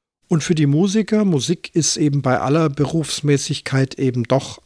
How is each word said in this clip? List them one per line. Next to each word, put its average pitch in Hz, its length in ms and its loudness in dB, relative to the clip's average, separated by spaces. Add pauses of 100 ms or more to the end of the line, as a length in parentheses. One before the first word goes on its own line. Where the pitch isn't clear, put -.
(280)
Und 165 140 2
für 175 140 0
die 151 100 2
Musiker, 196 580 2
Musik 170 480 -2
ist - 240 0
eben 143 240 0
bei 127 200 0
aller 156 280 0
Berufsmäßigkeit 139 1300 -2
eben 123 280 0
doch - 420 -2